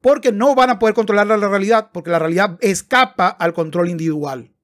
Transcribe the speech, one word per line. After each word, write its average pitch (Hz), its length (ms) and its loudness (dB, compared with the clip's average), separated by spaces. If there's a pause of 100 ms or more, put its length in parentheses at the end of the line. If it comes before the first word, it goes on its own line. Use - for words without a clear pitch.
porque 277 300 2
no 233 240 2
van 254 160 4
a 220 80 -2
poder 214 160 2
controlar 208 320 0
la, 214 100 2
la 208 120 0
realidad, 208 440 0
porque 170 180 -10
la 170 80 2
realidad 170 420 -2
escapa 247 680 0
al 170 260 -2
control 175 340 -2
individual 151 760 -6